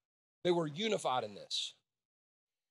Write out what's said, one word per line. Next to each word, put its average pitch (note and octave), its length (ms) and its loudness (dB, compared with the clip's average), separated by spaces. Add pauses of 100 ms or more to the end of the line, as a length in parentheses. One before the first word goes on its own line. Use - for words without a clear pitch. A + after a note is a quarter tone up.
(440)
They F3+ 80 6
were E3+ 160 2
unified D3+ 560 0
in G#2+ 100 -8
this. - 400 -4 (960)